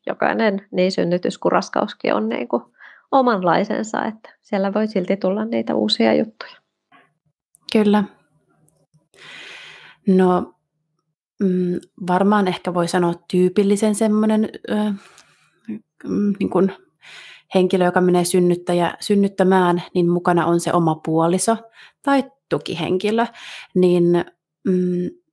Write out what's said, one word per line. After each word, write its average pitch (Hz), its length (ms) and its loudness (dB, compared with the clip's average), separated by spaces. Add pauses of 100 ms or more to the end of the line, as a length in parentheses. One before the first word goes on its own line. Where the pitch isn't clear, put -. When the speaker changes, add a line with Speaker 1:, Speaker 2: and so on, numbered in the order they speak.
Speaker 1:
jokainen, 208 560 -2 (100)
niin 185 200 0
synnytys 180 460 -2
kuin - 140 -2
raskauskin, - 640 -2
on, 220 160 -2
niin 240 180 -6
kuin, - 160 -4 (480)
omanlaisensa, 214 960 0
että - 240 -10 (120)
siellä 196 320 -4
voi 214 140 0
silti 196 300 -2
tulla 196 280 -2
niitä 226 300 -4
uusia 214 380 2
juttuja. - 380 -4 (1200)
Speaker 2:
Kyllä. 208 300 4 (2000)
No, 185 460 2 (840)
mm, 180 400 -2 (280)
varmaan 196 400 2
ehkä 180 260 -6
voi 170 140 0
sanoa 175 260 0 (180)
tyypillisen 196 640 2
semmonen, 214 540 0 (200)
ö, 208 60 -2 (1300)
mm, 202 360 -2
niin - 100 -2
kuin 190 240 0 (840)
henkilö, 185 300 2
joka 180 160 2
menee 180 240 2
synnyttäjä-, 175 760 0
synnyttämään, 190 840 2 (100)
niin 175 160 2
mukana 175 360 2
on 170 140 2
se 170 140 -4
oma 165 220 2 (100)
puoliso 170 520 0 (440)
tai 277 220 0 (260)
tukihenkilö. 185 760 -2 (500)
Niin, 180 280 4 (640)
mm, 180 420 0 (220)